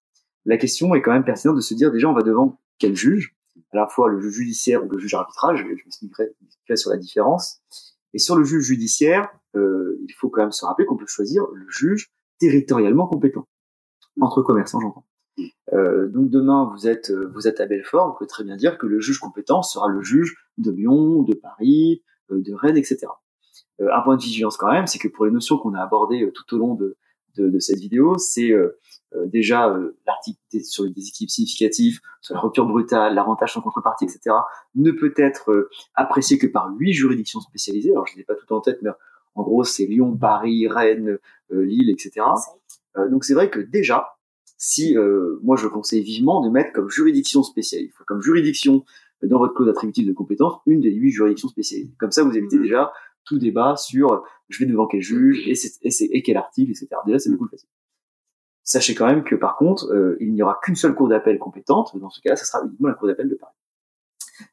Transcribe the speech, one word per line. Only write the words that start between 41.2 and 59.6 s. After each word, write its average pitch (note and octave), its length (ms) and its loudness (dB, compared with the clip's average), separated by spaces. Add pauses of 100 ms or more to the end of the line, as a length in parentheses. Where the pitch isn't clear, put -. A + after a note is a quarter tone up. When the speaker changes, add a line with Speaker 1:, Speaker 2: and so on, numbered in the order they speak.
Speaker 1:
euh, F#2+ 140 0
Lille, A2+ 240 2
et F#2+ 80 0
cetera. G#2+ 380 -2 (640)
Euh, G2 120 2
donc, C3 140 0
c'est C#3 100 2
vrai C3+ 160 4
que A#2 100 -6
déjà, C3 500 0 (480)
si, D3+ 400 0
euh, G2 460 2
moi, B2+ 140 4
je A2 100 -2
conseille G#2+ 360 -2
vivement A#2+ 380 0
de A#2 80 0
mettre A#2 240 0
comme G2+ 160 -2
juridiction D3+ 540 2
spécialisée, - 500 -8
enfin, - 140 -20
comme G#2 140 -6
juridiction, C#3+ 640 2 (380)
euh, - 40 -2
dans B2 120 4
votre B2 160 0
clause B2 120 2
attributive G#2+ 400 -2
de F#2+ 60 0
compétence, G2+ 400 -2 (140)
une D#3+ 120 6
des B2 120 2
huit A#2+ 200 2
juridictions G#2+ 380 0
spécialisées. G#2 500 -8
Comme G#2+ 120 -4
ça, D#3 120 0
vous B2 140 2
évitez G#2 200 2
Speaker 2:
Mhm. D3 60 2
Speaker 1:
déjà A#2+ 300 0 (320)
tout D3 140 -2
débat C3+ 360 0
sur, C3+ 360 2
euh, G2+ 80 0 (300)
je - 140 -6
vais C3 60 2
devant A2 180 2
quel G2+ 140 -2
juge, B2 460 2
et - 80 0
c'est, - 260 -8
et B3 100 -2
c'est, - 140 0
et B2+ 160 0
quel - 160 2
article, C3 340 -2
et G2+ 40 -10
cetera. - 300 -10
Déjà, A2+ 140 2
c'est - 100 -4
beaucoup A2 180 -2
plus - 100 -18
facile. - 120 -20 (920)
Sachez A#2+ 320 -2
quand A2+ 120 2
même D3 160 4
que, - 120 -2
par - 220 -2
contre, F#3 340 2